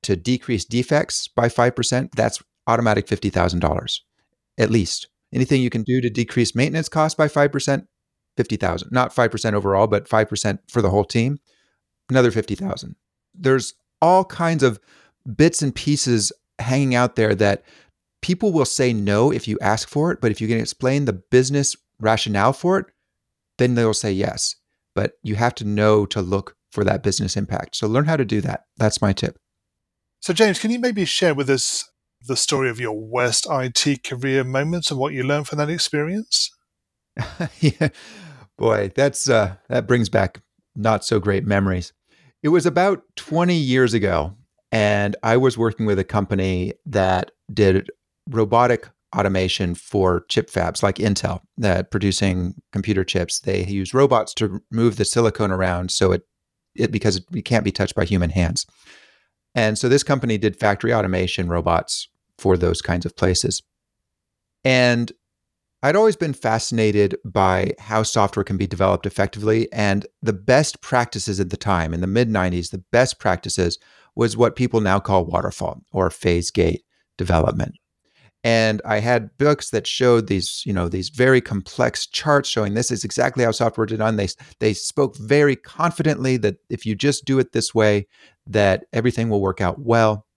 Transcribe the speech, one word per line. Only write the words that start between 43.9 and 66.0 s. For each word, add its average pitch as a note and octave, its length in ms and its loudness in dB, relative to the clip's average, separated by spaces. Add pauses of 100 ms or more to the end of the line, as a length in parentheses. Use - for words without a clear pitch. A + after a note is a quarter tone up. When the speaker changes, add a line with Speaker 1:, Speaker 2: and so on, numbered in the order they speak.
Speaker 1:
ago, F#2 420 0 (340)
and G#2 520 0
I A#2 160 4
was B2+ 180 2
working A2 300 -2
with G2+ 120 2
a F#2+ 60 0
company F#2+ 720 -2 (100)
that F#2 460 0 (220)
did G2 360 4 (400)
robotic A#2 600 2 (280)
automation F#2 580 0
for F2+ 540 0
chip - 200 -2
fabs E2+ 340 -2
like G2+ 140 0
Intel, G2 440 -2 (160)
that F#2+ 340 0
producing F#2+ 640 0 (180)
computer F#2+ 320 -2
chips. - 360 -4
They F#2+ 240 -2
use G2 280 -6
robots C3 420 2
to G2 360 -4
move A2+ 260 2
the G#2 80 0
silicone A2 460 0
around F2+ 400 -2
so F#2 220 2
it, F2+ 100 -2 (540)
it, - 160 -2
because G2 280 0 (120)
it C3+ 120 -6
can't A2+ 200 0
be G2 80 0
touched - 220 -4
by - 100 0
human F2 260 0
hands. F2 360 -2 (880)
And A2 220 0
so B2 120 -2
this C3+ 160 4
company B2 340 0
did G2+ 220 -2
factory G#2+ 340 0
automation F#2 540 -2
robots E2+ 600 -2 (300)
for F#2+ 180 2
those F2 240 0
kinds F2 240 -4
of E2+ 120 -10
places. F2 460 -2 (1040)
And B2 460 2 (720)
I'd D3 140 2
always A3 180 4